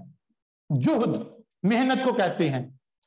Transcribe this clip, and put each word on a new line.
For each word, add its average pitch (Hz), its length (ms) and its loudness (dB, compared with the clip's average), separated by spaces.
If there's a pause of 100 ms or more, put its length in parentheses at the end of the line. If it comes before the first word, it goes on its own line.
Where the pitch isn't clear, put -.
(720)
जुहद, 226 720 0 (220)
मेहनत 254 400 2
को 254 80 0
कहते 180 360 0
हैं। 131 140 -2 (440)